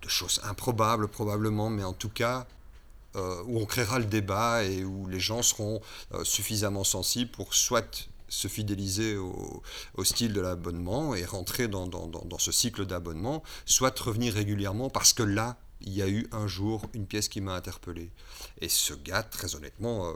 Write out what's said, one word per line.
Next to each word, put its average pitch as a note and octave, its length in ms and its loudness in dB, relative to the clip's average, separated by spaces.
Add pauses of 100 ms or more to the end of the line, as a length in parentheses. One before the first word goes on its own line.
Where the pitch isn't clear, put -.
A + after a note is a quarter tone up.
de - 60 -10
choses - 360 0
improbables A2 640 2
probablement, G#2+ 600 2
mais G#2 140 0
en F#2 100 -2
tout - 160 -4
cas, B2 360 0 (680)
euh, F#2 300 -2
où A#2 120 2
on G#2+ 60 2
créera A#2 340 2
le A#2+ 60 4
débat G#2+ 600 4
et F#2+ 200 2
où F#2+ 240 -4
les F#2 120 -2
gens G2+ 220 0
seront, G#2+ 380 2 (320)
euh, - 100 -2
suffisamment G2+ 600 0
sensibles G#2+ 460 2
pour - 240 -6
soit - 560 2 (180)
se - 200 -2
fidéliser G2+ 680 0
au, F#2 440 -6 (300)
au F#2+ 120 -2
style A2+ 280 2
de G2+ 80 2
l'abonnement F2+ 760 -2
et F#2+ 120 0
rentrer G2 420 -2
dans, F#2+ 180 -2
dans, F2 200 -6
dans, E2 180 -8
dans E2 140 -8
ce - 120 2
cycle G2+ 360 2
d'abonnement, F2+ 560 -2 (240)
soit - 340 4
revenir A#2 320 0
régulièrement G2+ 560 0
parce - 240 6
que - 100 4
là, A2 360 2 (240)
il G2 100 -6
y G2 80 0
a G2 80 4
eu G#2+ 240 2
un G#2+ 140 -2
jour G2 480 -2
une G#2 120 -4
pièce G#2 220 0
qui G2+ 140 -4
m'a F#2+ 120 -2
interpellé. F2 560 -8 (520)
Et E2 80 0
ce - 240 2
gars, D2+ 280 -2
très - 320 -6
honnêtement, F#2 520 -4
euh, E2 80 -2